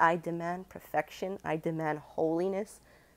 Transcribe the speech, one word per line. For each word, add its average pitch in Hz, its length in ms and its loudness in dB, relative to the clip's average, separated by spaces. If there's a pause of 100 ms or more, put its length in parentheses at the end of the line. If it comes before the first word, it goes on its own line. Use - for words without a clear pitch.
I 165 160 8
demand 170 520 -4
perfection? - 760 -4
I 156 120 0
demand 160 440 -2
holiness? 180 800 -2 (360)